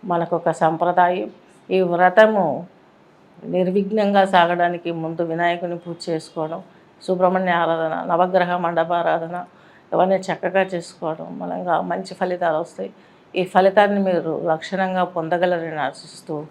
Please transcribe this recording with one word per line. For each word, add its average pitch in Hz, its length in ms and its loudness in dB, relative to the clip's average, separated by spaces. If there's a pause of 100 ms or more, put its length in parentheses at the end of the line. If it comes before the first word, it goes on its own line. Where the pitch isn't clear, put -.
మనకొక 170 460 -2
సంప్రదాయం. 175 800 0 (400)
ఈ 185 100 2
వ్రతము 180 840 4 (800)
నిర్విఘ్నంగా 196 800 2
సాగడానికి 175 680 2
ముందు 165 300 -6
వినాయకుని 170 560 -2
పూజ 170 180 -12 (140)
చేసుకోవడం, 160 500 -6 (420)
సుబ్రహ్మణ్య 185 480 2
ఆరాధన, 165 440 0 (160)
నవగ్రహ 180 460 2
మండపారాధన 170 880 -2 (480)
ఇవన్నీ 190 240 2
చక్కగా 190 460 -2
చేసుకోవడం 170 640 -6 (120)
మూలంగా 180 420 -2
మంచి 185 340 -6
ఫలితాలు 175 440 -2
వస్తాయి. - 320 -10 (440)
ఈ 185 100 0
ఫలితాన్ని 196 560 4
మీరు 170 320 0 (120)
లక్షణంగా 185 600 -2
పొందగలరని 170 760 -2
ఆశిస్తూ 139 540 -8 (160)